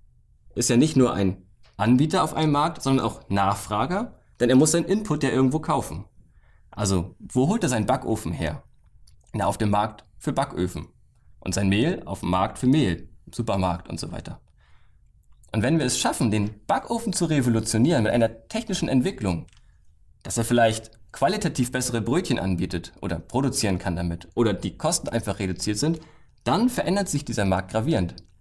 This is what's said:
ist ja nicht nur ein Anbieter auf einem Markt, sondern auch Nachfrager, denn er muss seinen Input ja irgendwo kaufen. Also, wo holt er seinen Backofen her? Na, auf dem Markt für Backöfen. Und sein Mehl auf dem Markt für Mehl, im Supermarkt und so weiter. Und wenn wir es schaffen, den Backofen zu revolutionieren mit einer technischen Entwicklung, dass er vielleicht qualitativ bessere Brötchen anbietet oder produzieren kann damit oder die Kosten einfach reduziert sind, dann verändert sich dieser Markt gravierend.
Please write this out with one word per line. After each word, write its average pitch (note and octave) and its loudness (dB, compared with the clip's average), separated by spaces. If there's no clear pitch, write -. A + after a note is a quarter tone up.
ist A#2+ -2
ja A#2 4
nicht D3+ 4
nur B2+ 4
ein F#2+ -2
Anbieter C3+ 4
auf D#3 -2
einem D#3 2
Markt, D3+ 0
sondern C3+ 2
auch - -6
Nachfrager, G#2 -2
denn A#2+ 4
er B2+ 6
muss D#3 6
seinen E3+ 2
Input F#3 0
ja C3+ 2
irgendwo C3+ 2
kaufen. B2 -4
Also, F#2+ -2
wo B2+ 0
holt A3 0
er D3+ 2
seinen A2 0
Backofen - -2
her? D2+ -4
Na, G#2 0
auf G2+ 0
dem G#2+ 0
Markt G#2 0
für - -4
Backöfen. F2+ -4
Und F2+ -6
sein G2 0
Mehl C3 2
auf - -8
dem F2 -4
Markt F#2 0
für - 0
Mehl, B2+ 2
im - -20
Supermarkt F#2+ -2
und F2 -10
so - -10
weiter. - -12
Und G#2+ 0
wenn D#3 4
wir C#3 0
es B2 0
schaffen, B2 0
den G#2 -2
Backofen A3+ -2
zu E3+ -2
revolutionieren B2 2
mit G#2+ 0
einer A2+ 0
technischen A3 -4
Entwicklung, G2+ -2
dass - -6
er A#2 0
vielleicht A#2 2
qualitativ C3 0
bessere B2 -2
Brötchen C#3 0
anbietet F2 -4
oder F2+ -4
produzieren A#2 -2
kann F2 -4
damit E2+ -4
oder A2 2
die F#2+ -6
Kosten - -2
einfach G#2 -4
reduziert G2+ -2
sind, D#3+ 0
dann G#3 2
verändert G3 -2
sich C#3+ -2
dieser A2 -2
Markt F#2 0
gravierend. A2 0